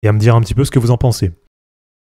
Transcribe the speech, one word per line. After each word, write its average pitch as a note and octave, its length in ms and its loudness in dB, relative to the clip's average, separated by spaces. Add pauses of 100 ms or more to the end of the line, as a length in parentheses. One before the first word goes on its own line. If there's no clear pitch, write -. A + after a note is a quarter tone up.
et G#2+ 60 0
à G#2 40 2
me G#2+ 60 0
dire A2+ 180 4
un A#2 40 4
petit A2 140 -4
peu C3 100 0
ce - 60 -4
que - 80 -2
vous A#2 120 0
en B2 80 0
pensez. A2 340 -2 (760)